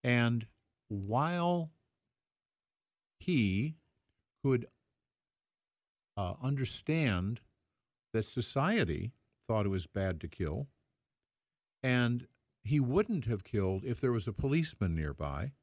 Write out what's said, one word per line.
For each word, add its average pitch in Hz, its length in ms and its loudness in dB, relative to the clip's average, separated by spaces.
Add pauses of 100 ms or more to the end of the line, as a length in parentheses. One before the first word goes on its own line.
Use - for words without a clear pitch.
And 120 420 2 (440)
while 160 800 0 (1500)
he 123 600 2 (680)
could, 131 240 2 (1500)
uh, 95 240 -2
understand 127 1000 0 (720)
that 110 120 0
society 123 920 -2 (340)
thought 107 180 0
it 98 40 2
was 92 180 -2
bad 95 320 -2
to 82 80 -8
kill, 87 400 -4 (1120)
and 123 460 2 (340)
he 143 180 2
wouldn't 165 460 2
have 110 180 -2
killed 95 420 0
if 120 140 -4
there 127 120 2
was 113 160 -2
a 104 60 -4
policeman 139 600 0
nearby 76 680 -4